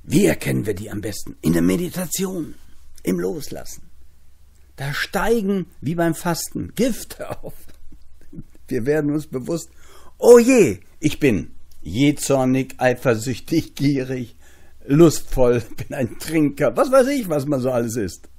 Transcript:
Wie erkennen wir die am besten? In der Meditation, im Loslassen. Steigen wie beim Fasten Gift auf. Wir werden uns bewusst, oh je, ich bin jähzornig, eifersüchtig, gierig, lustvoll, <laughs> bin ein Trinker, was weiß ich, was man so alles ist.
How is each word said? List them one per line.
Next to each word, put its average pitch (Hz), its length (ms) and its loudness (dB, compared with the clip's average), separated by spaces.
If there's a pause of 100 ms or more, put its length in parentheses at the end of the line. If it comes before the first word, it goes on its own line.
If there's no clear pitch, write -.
Wie 190 240 4
erkennen 131 400 0
wir 104 80 -2
die 92 160 -10
am 104 100 -8
besten? - 420 -8
In - 100 2
der 82 100 4
Meditation, 180 920 -2 (480)
im 170 160 -2
Loslassen. - 720 -8 (1000)
Steigen 196 720 0 (140)
wie 156 140 -2
beim 165 200 0
Fasten - 600 -6
Gift - 480 -2
auf. - 320 -10 (1120)
Wir 123 180 -2
werden 147 260 0
uns 147 140 -4
bewusst, 131 440 -6 (480)
oh 240 200 10
je, 220 420 6 (180)
ich - 220 -2
bin 113 320 2 (300)
jähzornig, 131 960 0
eifersüchtig, 127 960 0
gierig, 131 640 -2 (500)
lustvoll, 131 840 4
<laughs> - 60 -10
bin 139 200 -8
ein - 220 -6
Trinker, 147 580 0
was 254 140 2
weiß 262 180 6
ich, 262 200 -2
was 147 180 -2
man 139 140 0
so 127 100 0
alles 120 260 -2
ist. 98 320 -6 (100)